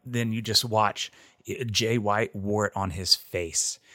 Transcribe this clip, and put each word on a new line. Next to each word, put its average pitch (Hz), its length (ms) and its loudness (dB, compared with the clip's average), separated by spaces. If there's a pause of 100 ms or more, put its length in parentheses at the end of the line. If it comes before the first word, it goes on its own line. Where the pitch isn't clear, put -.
then 117 280 -2
you 113 80 -4
just 110 240 0
watch, 107 460 2 (360)
i-, 123 180 -4
Jay 113 320 2
White 104 380 0
wore 104 320 0
it - 80 -6
on 98 160 0
his 90 240 0
face, - 640 -4 (160)